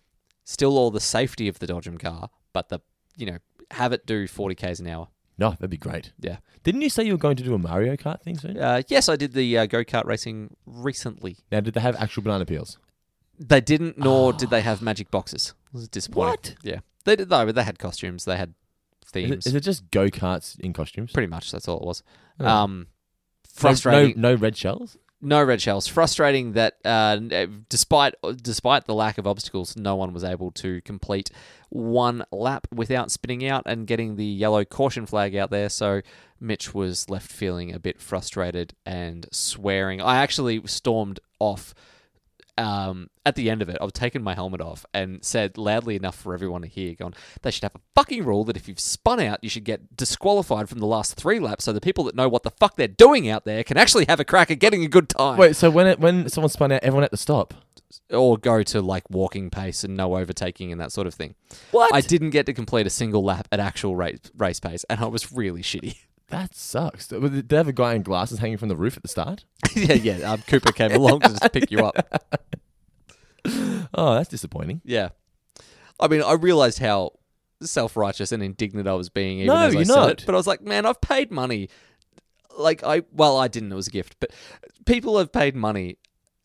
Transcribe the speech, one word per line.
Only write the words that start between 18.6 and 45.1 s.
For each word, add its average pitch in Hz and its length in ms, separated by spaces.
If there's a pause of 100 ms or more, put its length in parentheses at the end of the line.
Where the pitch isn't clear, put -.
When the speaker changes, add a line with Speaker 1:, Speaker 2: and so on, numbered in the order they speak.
Speaker 2:
Is - 40
it, - 40
Speaker 1:
themes. 104 340
Speaker 2:
is 127 80
it 143 60
just 151 300
go-karts 95 680
in 90 140
costumes? 104 380
Speaker 1:
Pretty 104 160
much, 82 220
that's - 160
all 85 140
it - 60
was. 87 160 (360)
Speaker 2:
Oh. 139 80
Speaker 1:
Um, 104 340
Speaker 2:
No, 85 60 (680)
Speaker 1:
frustrating. 135 680
Speaker 2:
no, 120 140
no 120 40
red 107 180
shells? - 420 (260)
Speaker 1:
No 147 200
red 123 180
shells. 101 240
Frustrating 139 680
that, 113 300
uh, 107 320
n-, 110 160
uh, 90 140 (220)
despite, 143 460 (280)
despite 123 440
the 110 80
lack 107 240
of 98 80
obstacles, 95 500
no 101 180
one 95 180
was 87 120
able 90 280
to 92 300
complete 101 480 (380)
one 120 640
lap 120 420
without 120 380
spinning 123 340
out 135 180
and 113 220
getting 110 300
the 104 100
yellow 104 380
caution 127 420
flag 101 300
out 98 140
there. 101 180
So 101 340 (380)
Mitch 110 340
was 92 340
left 95 220
feeling 87 420
a 87 60
bit 87 220
frustrated 90 720 (100)
and 85 460
swearing. 98 720
I 127 160
actually 127 480
stormed 107 540 (180)
off. 101 340 (840)
Um, 98 500 (160)
at 139 100
the 120 140
end 110 140
of 87 80
it, 76 100
I 78 40
was 101 100
taking 123 280
my 98 120
helmet 92 260
off 82 320
and 92 320